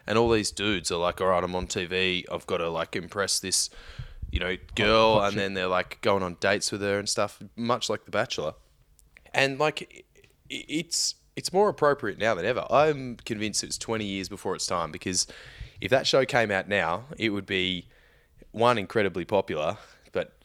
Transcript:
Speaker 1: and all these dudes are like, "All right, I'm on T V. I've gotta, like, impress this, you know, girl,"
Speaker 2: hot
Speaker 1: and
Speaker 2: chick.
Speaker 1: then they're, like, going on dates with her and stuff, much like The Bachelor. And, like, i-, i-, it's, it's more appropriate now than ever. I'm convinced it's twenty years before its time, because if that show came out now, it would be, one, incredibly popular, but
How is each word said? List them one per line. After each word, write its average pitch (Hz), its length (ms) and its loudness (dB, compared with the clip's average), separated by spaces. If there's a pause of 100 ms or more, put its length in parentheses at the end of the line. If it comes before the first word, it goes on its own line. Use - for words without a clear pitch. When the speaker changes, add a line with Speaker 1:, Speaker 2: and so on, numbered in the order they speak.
Speaker 1:
and 107 100 2
all 117 120 4
these 110 220 2
dudes 101 400 0
are 90 60 0
like, 85 240 0
"All 92 60 2
right, 90 160 4
I'm 90 120 -2
on 90 120 -2
T 92 180 -4
V. 92 460 0
I've 82 160 -6
gotta, 85 220 -2
like, 82 260 -4
impress 95 440 -2
this, - 300 -2 (640)
you 92 80 -2
know, 90 160 -2 (200)
girl," 110 400 6
Speaker 2:
hot 101 100 4
Speaker 1:
and 101 80 0
Speaker 2:
chick. 101 60 -2
Speaker 1:
then 98 160 -2
they're, 92 120 -2
like, 90 340 0
going 98 220 4
on 87 160 -4
dates 98 320 0
with 101 100 -6
her 101 180 0
and 101 100 -6
stuff, - 320 -2 (140)
much 117 340 -2
like 107 160 -4
The 92 60 -16
Bachelor. 101 420 -2 (800)
And, 135 260 2
like, 151 220 0 (100)
i-, - 640 -20
i-, 120 120 -12
it's, - 480 -2 (200)
it's - 160 -6
more 196 180 4
appropriate 135 500 0
now 107 160 2
than 87 100 -2
ever. 113 240 0
I'm 135 480 2
convinced 107 460 -4
it's - 140 -8
twenty 110 280 -4
years 98 240 -4
before 95 260 -6
its - 120 -4
time, 85 240 0
because 90 340 -2 (560)
if - 80 -6
that 135 180 4
show 135 180 4
came 113 260 2
out 95 160 0
now, 95 380 0 (120)
it 110 120 0
would 101 180 -2
be, 92 400 -2 (640)
one, 117 260 4
incredibly 95 480 0
popular, 92 520 0 (340)
but - 220 -6 (120)